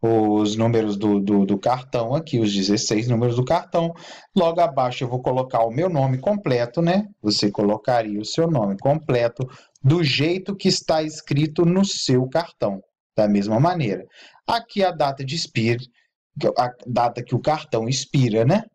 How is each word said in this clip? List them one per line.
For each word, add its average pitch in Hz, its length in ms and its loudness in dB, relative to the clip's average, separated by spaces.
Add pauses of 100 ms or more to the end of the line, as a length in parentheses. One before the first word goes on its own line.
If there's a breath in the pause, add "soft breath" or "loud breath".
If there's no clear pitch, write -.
Os 107 540 2
números 110 420 0
do, 104 220 2
do, 101 260 2
do 98 140 0
cartão 123 560 -2
aqui, 156 240 -2
os 107 140 0
dezesseis 101 560 0
números 120 260 2
do 123 100 0
cartão. 170 480 -2 (400 loud breath)
Logo 170 280 2
abaixo 135 420 0
eu 127 60 -4
vou 123 120 -4
colocar 127 440 0
o 113 80 -2
meu 165 180 0
nome 135 280 0
completo, 139 600 -2
né? 185 280 2 (120)
Você 104 300 0
colocaria 107 720 0
o 107 40 -8
seu 165 240 0
nome 104 300 0
completo 131 680 0 (380 loud breath)
do 160 220 4
jeito 160 500 -2
que 190 140 -2
está 165 340 0
escrito 156 640 -2
no 180 200 4
seu 131 440 0
cartão, 117 520 -4 (360)
da 107 100 2
mesma 104 320 2
maneira. 135 480 0 (400 loud breath)
Aqui 226 380 -2
a 180 80 2
data 143 320 -2
de 131 100 -6
expir-, 120 560 -2 (680)
a 123 160 0 (140)
data 120 340 -2
que - 140 -6
o 123 80 -2
cartão 120 460 -2
expira, 123 560 0
né? 185 180 2 (120)